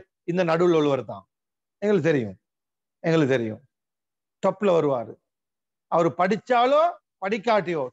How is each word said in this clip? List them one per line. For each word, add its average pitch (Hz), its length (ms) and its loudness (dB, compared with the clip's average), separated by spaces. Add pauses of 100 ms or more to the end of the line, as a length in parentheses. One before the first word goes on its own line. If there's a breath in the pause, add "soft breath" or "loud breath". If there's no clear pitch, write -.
(240)
இந்த 180 200 -2
நடுவுல 170 340 2
உள்ளவர் 139 280 0
தான். 101 180 -14 (580)
எங்களுக்கு 190 300 0
தெரியும், 113 240 -4 (680)
எங்களுக்கு 160 320 2
தெரியும், 110 260 -6 (840)
டொப்ல 196 280 0
வருவாரு. 143 420 0 (800)
அவரு 165 260 2
படிச்சாலோ 240 640 0 (400)
படிக்காட்டியோ 190 720 -2